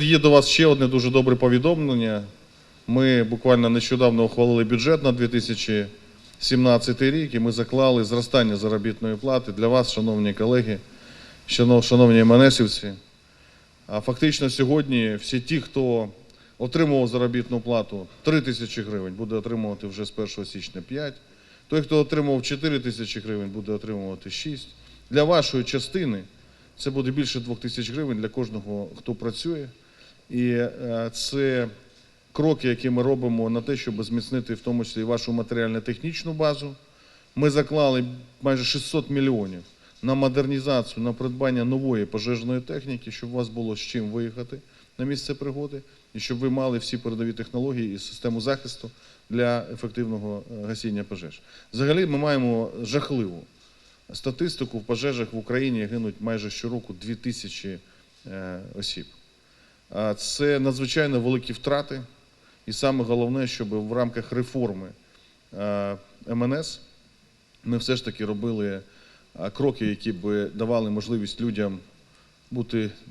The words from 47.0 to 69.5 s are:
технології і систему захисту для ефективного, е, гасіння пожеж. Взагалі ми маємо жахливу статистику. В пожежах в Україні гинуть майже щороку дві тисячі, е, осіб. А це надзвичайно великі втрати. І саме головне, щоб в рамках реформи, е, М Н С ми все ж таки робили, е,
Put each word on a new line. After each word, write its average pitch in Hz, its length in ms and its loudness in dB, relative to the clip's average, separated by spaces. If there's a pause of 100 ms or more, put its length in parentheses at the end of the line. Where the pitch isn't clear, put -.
технології 120 640 -4
і 98 40 -10
систему 113 420 -6
захисту 123 500 -6 (400)
для 120 420 0
ефективного, 110 760 -6
е, 107 160 -12
гасіння 107 380 -6
пожеж. 87 360 -14 (320)
Взагалі 151 340 2
ми 143 120 0
маємо 127 520 0 (120)
жахливу 113 600 -4 (720)
статистику. 131 640 -6
В 104 60 -12
пожежах 120 480 -4
в 117 40 -6
Україні 120 480 -2
гинуть 110 360 -6
майже 107 300 -4
щороку 113 520 -8
дві 110 120 -6
тисячі, 101 640 -10 (480)
е, 92 340 -10 (140)
осіб. - 320 -8 (840)
А 107 240 -2
це 143 440 0
надзвичайно 135 600 0
великі 123 320 -2
втрати. 139 500 -4 (640)
І 110 60 -8
саме 135 320 0
головне, 120 420 0
щоб 117 220 -6
в 107 240 -4
рамках 120 400 -2
реформи, 117 560 -4 (720)
е, 101 380 -4 (320)
М 117 140 -2
Н 127 100 0
С 156 280 -6 (840)
ми 120 140 -2
все 123 180 -2
ж - 80 -8
таки 107 200 -8
робили, 104 560 -4 (600)
е, 95 100 -6